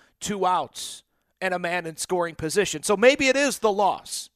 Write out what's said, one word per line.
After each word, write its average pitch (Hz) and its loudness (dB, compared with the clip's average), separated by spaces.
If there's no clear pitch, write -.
two 196 -2
outs - -4
and 185 -2
a 180 -2
man 175 -2
in 160 -10
scoring 170 -2
position. 160 -2
So 202 2
maybe 269 6
it 262 2
is 277 2
the 220 0
loss. 190 -2